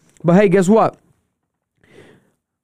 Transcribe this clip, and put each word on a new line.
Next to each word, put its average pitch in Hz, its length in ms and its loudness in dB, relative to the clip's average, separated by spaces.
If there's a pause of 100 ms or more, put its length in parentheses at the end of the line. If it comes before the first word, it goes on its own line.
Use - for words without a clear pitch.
(240)
But 170 100 0
hey, 208 140 2
guess 180 200 -2
what? 202 280 0 (1700)